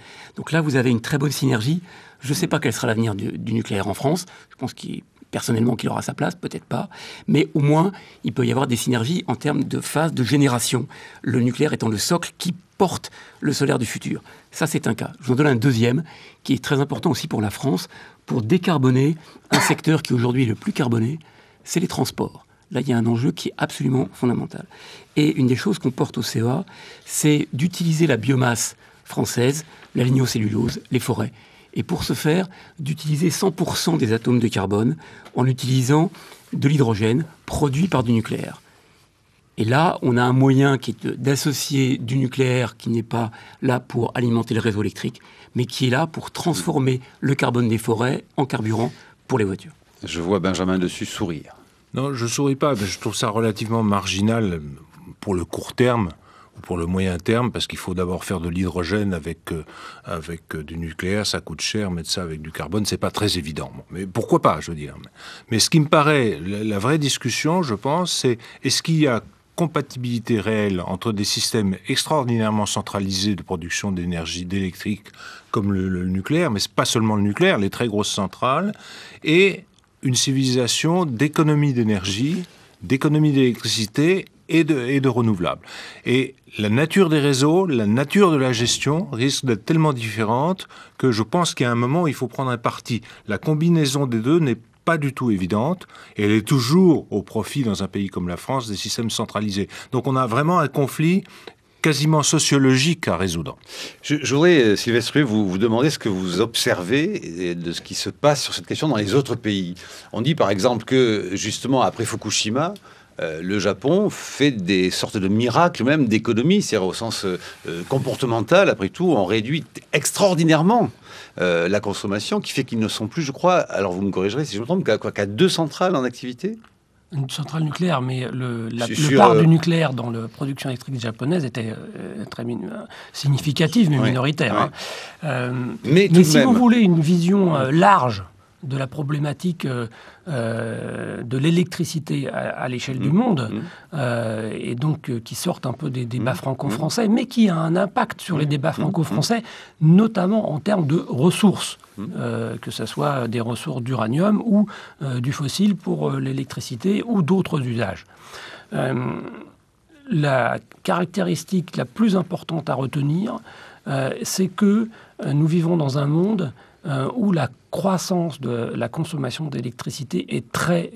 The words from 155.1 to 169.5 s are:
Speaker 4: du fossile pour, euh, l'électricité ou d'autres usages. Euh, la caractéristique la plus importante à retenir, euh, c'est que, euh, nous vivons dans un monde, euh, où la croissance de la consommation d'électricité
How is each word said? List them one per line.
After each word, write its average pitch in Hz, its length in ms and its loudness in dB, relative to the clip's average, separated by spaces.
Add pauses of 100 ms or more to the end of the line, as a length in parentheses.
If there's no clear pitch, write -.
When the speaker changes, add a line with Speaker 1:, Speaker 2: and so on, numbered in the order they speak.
Speaker 4:
du 135 100 -2
fossile 185 460 0
pour, 156 320 -4
euh, 139 100 -2
l'électricité 135 840 -4
ou 214 160 2
d'autres 170 400 0
usages. 113 440 -4 (680)
Euh, 131 220 -2 (1160)
la 135 480 2 (260)
caractéristique 175 920 -2
la 143 80 -2
plus 214 320 0
importante 165 520 -6
à 147 40 -2
retenir, 147 640 -2 (500)
euh, 135 220 -2 (140)
c'est 190 240 -2
que, 208 420 2 (340)
euh, 147 100 -2
nous 151 140 4
vivons 170 300 2
dans 139 200 0
un 143 100 0
monde, 175 440 0 (340)
euh, 139 300 -2
où 208 160 2
la 151 180 0 (220)
croissance 175 680 -2
de 120 340 -4
la 117 140 -4
consommation 156 560 -6
d'électricité 135 920 -6